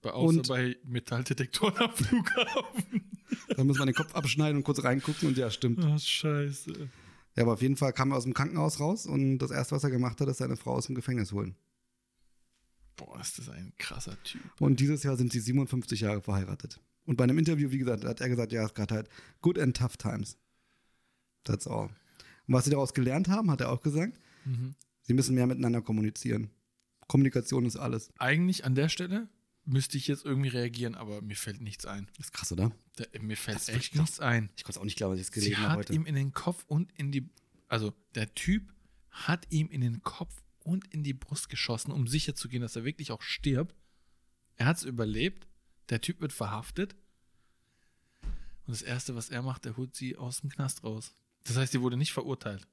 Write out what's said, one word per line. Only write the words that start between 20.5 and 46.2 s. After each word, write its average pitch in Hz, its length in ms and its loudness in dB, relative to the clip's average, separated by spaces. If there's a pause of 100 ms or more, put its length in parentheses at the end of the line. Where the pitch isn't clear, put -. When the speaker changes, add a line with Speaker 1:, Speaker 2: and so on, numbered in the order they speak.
Speaker 2:
That's - 220 -2
all. 107 240 -4 (560)
Und 127 80 4
was 123 100 6
sie 143 60 2
daraus 139 240 2
gelernt 139 340 2
haben, 202 220 2
hat 131 100 2
er 123 100 0
auch 123 120 -2
gesagt, 160 360 0 (260)
Speaker 1:
Mhm. 131 320 -4 (260)
Speaker 2:
sie 120 120 2
müssen 131 200 4
mehr 123 140 6
miteinander 123 340 2
kommunizieren. 107 680 0 (580)
Kommunikation 131 580 4
ist 110 100 -2
alles. 120 420 -4
Speaker 1:
Eigentlich 160 460 2
an 131 120 4
der 147 120 4
Stelle 185 400 -2 (400)
müsste 135 280 0
ich 131 100 -4
jetzt 143 180 -2
irgendwie 135 240 0
reagieren, 120 460 -2
aber 104 280 -8
mir 104 120 -8
fällt 107 260 -6
nichts 104 260 -8
ein. 98 200 -8 (100)
Speaker 2:
Das - 100 -14
ist - 60 -12
krass, - 200 -6
oder? 95 180 2 (240)
Speaker 1:
Da, 117 100 -8 (160)
mir 107 160 -4
fällt 107 200 -4
Speaker 2:
Das - 80 -4
ist - 60 -6
Speaker 1:
echt 123 240 -4
Speaker 2:
wirklich 147 80 4
Speaker 1:
nichts - 180 0
ein. 117 360 2
Speaker 2:
Ich - 60 -12
konnte - 180 -10
auch 98 40 -8
nicht 101 120 -4
glauben, 95 200 0
dass 92 40 -4
ich 92 80 -6
es - 60 -10
Speaker 1:
Sie 107 60 0 (100)
Speaker 2:
gelesen 101 120 0
habe 107 100 2
Speaker 1:
hat - 60 2
Speaker 2:
heute. 104 140 -2
Speaker 1:
ihm 160 140 2
in 151 80 -2
den 139 180 2
Kopf - 360 -4
und 160 280 0
in 143 140 -2
die, 139 180 -2 (380)
also 110 260 0 (220)
der 113 220 -4
Typ - 360 0 (380)
hat - 400 -2
ihm 156 180 2
in 143 120 -4
den 117 240 0
Kopf - 360 -8 (200)
und 180 340 -2
in 151 80 -4
die 139 120 -2
Brust - 340 -8
geschossen, - 420 -4
um 139 160 0
sicher 143 300 -2
zu - 120 -8
gehen, 123 140 -4
dass 113 140 -6
er 117 80 -6
wirklich 143 260 -6
auch 113 120 -6
stirbt. 143 520 0 (800)
Er 117 120 2
hat's 170 180 2
überlebt. 117 640 -2 (400)
Der 113 120 0
Typ - 200 -4